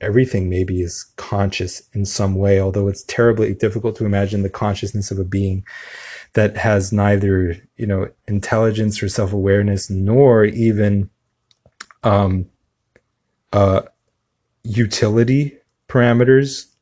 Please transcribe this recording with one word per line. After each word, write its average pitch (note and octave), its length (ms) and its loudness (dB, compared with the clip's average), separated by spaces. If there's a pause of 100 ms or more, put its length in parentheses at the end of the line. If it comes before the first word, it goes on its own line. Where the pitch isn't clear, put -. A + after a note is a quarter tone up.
everything G#2 480 0
maybe F#2 320 -2
is - 360 -8
conscious G2 680 -4 (100)
in G2+ 140 -4
some F#2+ 280 -2
way, G2 240 2
although G2 300 0
it's - 160 -6
terribly A2 480 0
difficult G#2+ 440 -4
to G#2+ 100 -4
imagine G2+ 360 0
the G2 60 -2
consciousness G2+ 600 -6
of G2 80 -6
a F#2+ 60 -4
being F#2+ 420 -4 (680)
that G#2+ 240 2
has G2+ 360 0
neither, G2 640 2 (200)
you A2 100 -6
know, G2 220 -2 (180)
intelligence G#2+ 760 -2
or G2+ 60 -2
self-awareness, G2+ 800 0
nor A2 560 4
even, G#2 640 0 (920)
um, G2 440 2 (1080)
uh, G2 300 2 (800)
utility A#2 920 0 (320)
parameters B2+ 800 2 (160)